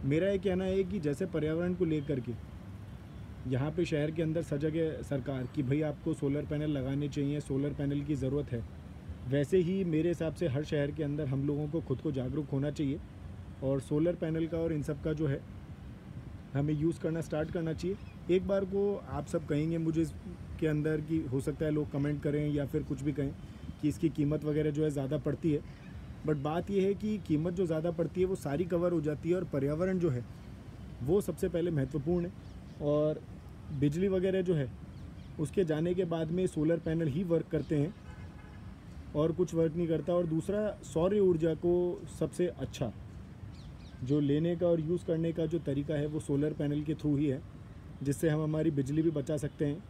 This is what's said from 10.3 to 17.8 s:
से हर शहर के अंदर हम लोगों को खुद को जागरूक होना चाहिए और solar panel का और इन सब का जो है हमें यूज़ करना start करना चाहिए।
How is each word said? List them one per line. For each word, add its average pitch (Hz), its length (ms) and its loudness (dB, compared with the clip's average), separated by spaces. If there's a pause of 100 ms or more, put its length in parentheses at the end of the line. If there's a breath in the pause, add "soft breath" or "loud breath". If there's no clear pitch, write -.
से 175 140 0
हर 143 160 0
शहर 143 260 2
के 151 120 -4
अंदर 147 240 0
हम 135 200 0
लोगों 147 220 0
को 156 120 -2
खुद - 200 -2
को 156 120 -2
जागरूक 131 380 -2
होना 143 200 0
चाहिए 147 300 -2 (600)
और 135 180 2
solar 156 340 2
panel 165 320 0
का 165 120 -2
और 165 140 0
इन 147 100 0
सब 147 200 -4
का 156 100 0
जो 156 140 0
है 139 140 0 (1160)
हमें 143 200 2
यूज़ 156 260 0
करना 165 200 -2
start 156 300 -2
करना 165 220 -2
चाहिए। 180 240 -2 (340)